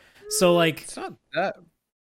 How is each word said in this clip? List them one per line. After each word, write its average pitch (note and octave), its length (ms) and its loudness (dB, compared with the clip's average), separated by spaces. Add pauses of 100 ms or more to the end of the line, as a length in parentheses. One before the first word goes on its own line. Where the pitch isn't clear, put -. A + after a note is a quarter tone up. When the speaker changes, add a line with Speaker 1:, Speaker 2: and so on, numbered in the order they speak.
(280)
Speaker 1:
So, F3 260 4
like E3 280 2
Speaker 2:
It's - 140 -16
not F#4+ 180 -10 (200)
that, E3 220 -4 (460)